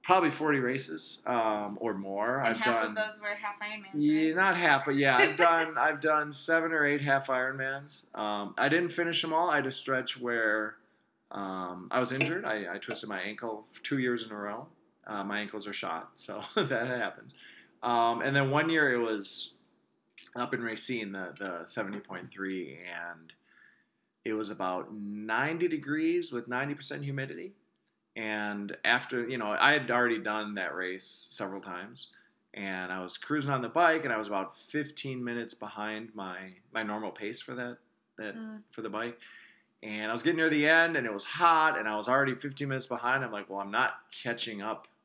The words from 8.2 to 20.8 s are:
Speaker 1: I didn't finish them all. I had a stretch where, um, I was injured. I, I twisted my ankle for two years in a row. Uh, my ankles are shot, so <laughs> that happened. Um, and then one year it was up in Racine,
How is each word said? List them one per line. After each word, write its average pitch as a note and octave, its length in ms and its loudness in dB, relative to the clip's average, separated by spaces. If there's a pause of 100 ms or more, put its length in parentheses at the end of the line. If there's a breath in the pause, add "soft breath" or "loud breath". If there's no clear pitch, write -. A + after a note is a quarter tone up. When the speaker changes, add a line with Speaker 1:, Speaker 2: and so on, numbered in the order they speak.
Speaker 1:
I C3 100 6
didn't E3+ 240 4
finish E3+ 300 0
them D#3+ 100 -2
all. E3+ 180 4
I D3+ 60 4
had C3 100 2
a C3 40 0
stretch C3 480 -2
where, A2 580 0 (540 soft breath)
um, F#2 600 -6
I B2+ 80 2
was B2 120 2
injured. D3 320 -2
I, G#2 300 -4
I G2+ 40 -8
twisted G#2+ 300 -6
my G2 120 -4
ankle G#2+ 500 -8
for - 140 -16
two C#3 140 -2
years A#2+ 260 0
in A2 80 -12
a G#2 40 -8
row. G#2 300 -8 (400)
Uh, G2+ 160 -6
my G2+ 180 -4
ankles G#2 280 -8
are G2+ 60 -8
shot, E2+ 420 -6
so G#2 320 -8
<laughs> - 80 -16
that C3+ 320 0
happened. A#2+ 440 -6 (500 loud breath)
Um, A#2 400 4
and C#3 120 0
then C#3 160 4
one D3+ 200 4
year D3+ 220 4
it A#2+ 60 2
was A2 560 0 (800)
up B2 200 -4
in A#2 80 -4
Racine, A2 500 -2